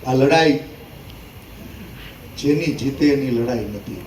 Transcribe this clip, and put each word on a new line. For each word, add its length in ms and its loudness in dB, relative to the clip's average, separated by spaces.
આ 80 2
લડાઈ 440 6
જેની 340 2
જીતે 360 0
એની 220 2
લડાઈ 260 0
નથી. 500 -8